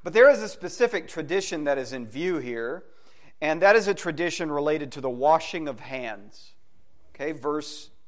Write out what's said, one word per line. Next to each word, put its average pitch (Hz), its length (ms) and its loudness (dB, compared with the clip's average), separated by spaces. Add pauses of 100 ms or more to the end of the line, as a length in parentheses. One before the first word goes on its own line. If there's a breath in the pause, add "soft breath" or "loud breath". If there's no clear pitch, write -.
But 175 100 -8
there 240 160 10
is 240 140 6
a 214 60 -4
specific 190 600 -2
tradition 165 560 -2
that 139 140 2
is 127 160 -6
in 120 120 -6
view 160 300 -2
here, 123 480 -6 (560 soft breath)
and 156 220 0
that 202 140 8
is 202 120 2
a 202 60 0
tradition 165 580 -4
related 147 400 -2
to 143 80 -12
the 127 80 -2
washing 151 580 2
of 120 140 -8
hands. 110 720 -12 (640)
Okay, 151 180 -6
verse 147 560 -6 (200)